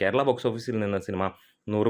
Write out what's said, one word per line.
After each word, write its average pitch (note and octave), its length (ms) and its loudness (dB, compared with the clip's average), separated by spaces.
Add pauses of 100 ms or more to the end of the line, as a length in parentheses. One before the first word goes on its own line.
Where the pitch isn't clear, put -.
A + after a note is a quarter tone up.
കേരള G2 260 4
ബോക്സ് B2+ 200 0
ഓഫീസിൽ A2+ 340 -4
നിന്ന് G2+ 240 -2
സിനിമ F#2+ 180 -2 (420)
നൂറ് G#2+ 220 2